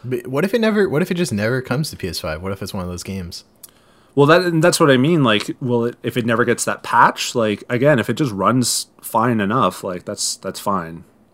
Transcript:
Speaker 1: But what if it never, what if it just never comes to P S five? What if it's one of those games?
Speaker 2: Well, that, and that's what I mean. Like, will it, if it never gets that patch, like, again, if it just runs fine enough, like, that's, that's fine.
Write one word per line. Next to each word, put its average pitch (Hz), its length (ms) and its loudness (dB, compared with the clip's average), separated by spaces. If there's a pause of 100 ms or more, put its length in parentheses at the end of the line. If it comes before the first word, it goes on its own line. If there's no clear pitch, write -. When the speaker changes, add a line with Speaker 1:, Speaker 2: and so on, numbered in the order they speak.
Speaker 1:
But 120 240 -6
what 139 160 -2
if - 100 -4
it 240 60 4
never, 214 280 4
what - 140 2
if 185 80 -2
it 196 40 0
just 175 180 0
never 113 280 0
comes 127 300 -2
to 98 60 -14
P 95 120 -6
S 80 120 -6
five? 80 220 -6
What 95 100 -6
if 101 100 -8
it's 98 100 -10
one 95 120 -6
of 90 40 -6
those 87 140 -8
games? 92 420 -10 (680)
Speaker 2:
Well, 139 120 6
that, 170 160 6
and 165 220 2
that's 175 160 4
what 156 100 6
I 131 60 8
mean. 151 260 2
Like, 107 280 2 (100)
will 120 240 -2
it, 120 180 -6
if 120 140 -6
it 117 100 -2
never 117 180 2
gets 113 200 -2
that 104 180 -6
patch, - 520 2
like, 107 340 0
again, 127 300 2
if 107 120 -4
it 143 40 0
just 127 180 -2
runs 107 540 0 (140)
fine 113 400 0
enough, 101 440 -2
like, 90 200 -8
that's, - 320 -8
that's 95 220 -12
fine. 87 460 -6 (300)